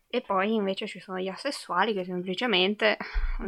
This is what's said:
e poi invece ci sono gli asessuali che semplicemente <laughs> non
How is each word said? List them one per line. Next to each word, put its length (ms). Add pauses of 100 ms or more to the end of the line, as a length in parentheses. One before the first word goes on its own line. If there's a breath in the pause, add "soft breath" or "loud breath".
e 120
poi 320
invece 360
ci 100
sono 220
gli 80
asessuali 680
che 100
semplicemente 960
<laughs> 400
non 80